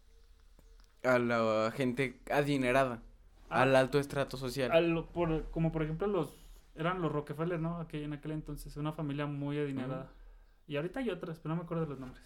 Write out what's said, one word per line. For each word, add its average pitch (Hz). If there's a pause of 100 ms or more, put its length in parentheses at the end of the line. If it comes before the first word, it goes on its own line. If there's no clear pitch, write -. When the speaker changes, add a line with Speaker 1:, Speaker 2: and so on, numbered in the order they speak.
(1040)
Speaker 1:
a 127
la 113
gente 127 (100)
adinerada, 131 (480)
Speaker 2:
Ah. 123
Speaker 1:
al 131
alto 131
estrato 139
social. 127
Speaker 2:
A 165
lo, 165
por, 160
como 165
por 160
ejemplo 160
los, 175 (420)
eran 175
los 151
Rockefeller, 156
¿no? 170
Aquel, 156
en 151
aquel 147
entonces, 147
una 151
familia 147
muy 143
adinerada. 135
Speaker 1:
Ujú. - (540)
Speaker 2:
Y 147
ahorita 175
hay 240
otras, 165
pero 156
no -
me 170
acuerdo 165
de 147
los 131
nombres. 127